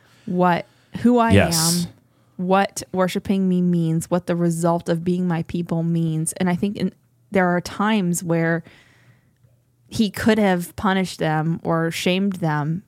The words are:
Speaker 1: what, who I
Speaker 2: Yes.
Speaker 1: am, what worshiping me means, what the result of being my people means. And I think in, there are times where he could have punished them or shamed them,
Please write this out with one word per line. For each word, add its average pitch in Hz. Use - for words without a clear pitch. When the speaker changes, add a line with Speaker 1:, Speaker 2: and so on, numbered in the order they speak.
Speaker 1:
what, 180
who 240
I 226
Speaker 2:
Yes. 170
Speaker 1:
am, -
what 190
worshiping 190
me 180
means, 170
what 175
the 175
result 170
of 170
being 180
my 165
people 170
means. 165
And 185
I 180
think 202
in, -
there 190
are 175
times 190
where 165
he 214
could 220
have 180
punished 190
them 160
or 165
shamed 190
them, 160